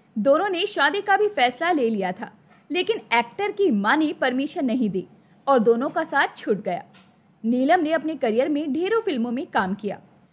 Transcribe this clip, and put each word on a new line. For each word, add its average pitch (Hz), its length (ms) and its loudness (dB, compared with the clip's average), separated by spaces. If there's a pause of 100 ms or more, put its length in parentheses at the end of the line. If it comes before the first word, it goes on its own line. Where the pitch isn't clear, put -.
(160)
दोनों 294 340 4
ने 349 180 -2
शादी 320 340 0
का 403 160 2
भी 415 120 2
फैसला 285 420 0
ले 262 180 2
लिया 190 220 -2
था, - 200 -10 (380)
लेकिन 370 320 -2 (120)
एक्टर 240 380 -2
की 403 200 2
मां 214 260 2
ने 311 180 0
परमिशन 269 500 -2
नहीं 226 240 0
दी 180 160 -4 (420)
और 269 140 6
दोनों 233 280 2
का 330 160 -2
साथ 320 320 0
छूट 202 260 -2
गया। 175 200 -6 (600)
नीलम 262 380 2
ने 302 120 0
अपने 311 240 -2
करियर 233 320 0
में 294 240 -2
ढेरों 392 280 0
फिल्मों 247 300 -2
में 269 160 -6
काम 196 280 -2
किया, 202 240 -8 (340)